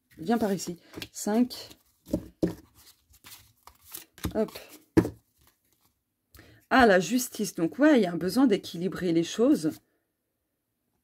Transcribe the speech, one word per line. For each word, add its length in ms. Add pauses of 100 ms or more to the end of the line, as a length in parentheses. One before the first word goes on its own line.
(200)
Viens 180
par 160
ici. 240 (340)
Cinq. 580 (2750)
Hop. 160 (2250)
Ah, 80
la 140
justice. 560
Donc, 240
ouais, 200
il 40
y 20
a 60
un 60
besoin 300
d'équilibrer 680
les 100
choses. 480 (1300)